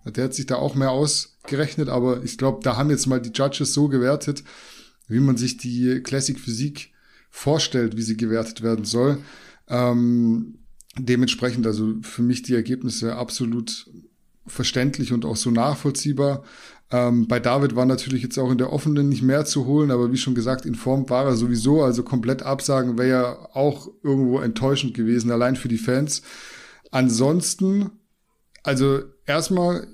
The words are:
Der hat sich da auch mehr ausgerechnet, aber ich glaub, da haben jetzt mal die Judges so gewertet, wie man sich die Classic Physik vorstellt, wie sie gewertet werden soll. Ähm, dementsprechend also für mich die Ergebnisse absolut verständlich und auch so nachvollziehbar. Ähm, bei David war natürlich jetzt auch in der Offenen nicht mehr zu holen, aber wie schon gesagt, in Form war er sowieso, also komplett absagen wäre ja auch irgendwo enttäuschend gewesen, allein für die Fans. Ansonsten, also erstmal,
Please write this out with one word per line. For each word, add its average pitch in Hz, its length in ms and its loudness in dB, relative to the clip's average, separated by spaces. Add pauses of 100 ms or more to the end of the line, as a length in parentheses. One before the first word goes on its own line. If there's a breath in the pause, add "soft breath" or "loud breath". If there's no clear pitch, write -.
Der - 180 -4
hat 135 100 -4
sich 139 120 -6
da 127 100 -2
auch 135 180 -2
mehr 135 180 2
ausgerechnet, 143 1000 -2
aber 127 340 0
ich - 140 -8
glaub, 135 240 0
da 123 140 0
haben 139 120 0
jetzt 139 180 2
mal 127 140 2
die 117 140 -10
Judges 139 400 -2
so 147 140 2
gewertet, 139 540 0 (680 loud breath)
wie 113 120 2
man 135 160 6
sich 123 220 -4
die 127 440 0
Classic 135 360 -4
Physik 127 540 -8 (380 soft breath)
vorstellt, 123 680 0
wie 117 40 -4
sie 110 140 -2
gewertet 113 460 -2
werden 113 240 0
soll. 127 320 2 (500 loud breath)
Ähm, 120 920 2 (400)
dementsprechend 123 680 0
also 110 360 0
für - 200 -6
mich 123 200 0
die 127 120 -2
Ergebnisse 117 640 -2
absolut 120 720 -6 (560)
verständlich 131 680 -2
und 117 120 0
auch 113 120 -4
so 123 140 -2
nachvollziehbar. 139 920 0 (460 loud breath)
Ähm, 120 360 4
bei 120 140 2
David 127 340 2
war 127 100 2
natürlich 131 380 0
jetzt 127 160 -6
auch 131 120 0
in 127 80 2
der 127 140 0
Offenen 143 360 2
nicht 117 140 0
mehr 139 220 2
zu 139 220 -2
holen, 147 240 2
aber 123 220 2
wie 131 40 0
schon 127 200 -2
gesagt, 127 280 -2
in 117 120 -4
Form 131 340 -2
war 127 160 2
er 131 100 2
sowieso, 120 460 2
also 120 220 2
komplett 127 380 -2
absagen 131 540 0
wäre 127 120 2
ja 127 460 0
auch 139 360 0 (140)
irgendwo 135 340 2
enttäuschend 123 560 0
gewesen, 117 380 2
allein 123 240 2
für 127 120 -6
die 113 100 0
Fans. 131 440 -2 (720 loud breath)
Ansonsten, 160 960 2 (720)
also 139 380 2 (260)
erstmal, 175 680 0